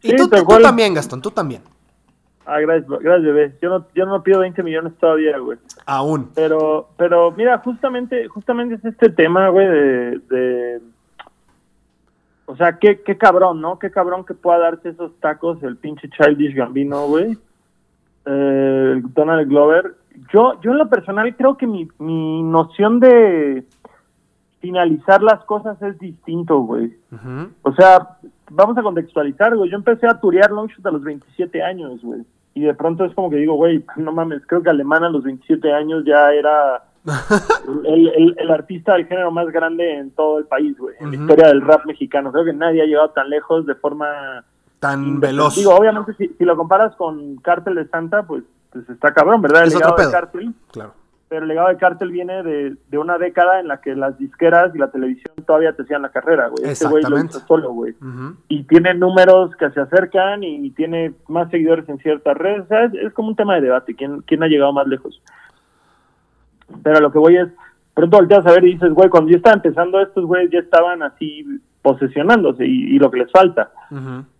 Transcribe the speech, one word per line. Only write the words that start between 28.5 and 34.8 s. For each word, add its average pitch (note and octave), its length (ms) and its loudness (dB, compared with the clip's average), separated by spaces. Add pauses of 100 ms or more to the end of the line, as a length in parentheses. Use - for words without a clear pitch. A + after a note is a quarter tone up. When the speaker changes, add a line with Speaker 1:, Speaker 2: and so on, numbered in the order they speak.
Speaker 2:
a A#3+ 60 -4
contextualizar, E3+ 720 -2
güey. F#3+ 160 0
Yo G3+ 60 -8
empecé A#3 300 0
a A#3 120 0
turear G3 320 2
Longshot G#3 340 -10
a F#3+ 60 -4
los C#3+ 120 -6
veintisiete D#3+ 600 -10
años, E3 400 -10
güey. A#2 180 -12 (320)
Y D3 80 -8
de D3 120 0
pronto E3 320 -4
es F3+ 100 -8
como F#3 140 -4
que D3 80 -4
digo, D3+ 180 -2
güey, D#3+ 280 0 (120)
no D#3 160 -8
mames, E3 340 -6
creo E3+ 160 -2
que E3+ 80 0
Alemán D3+ 360 0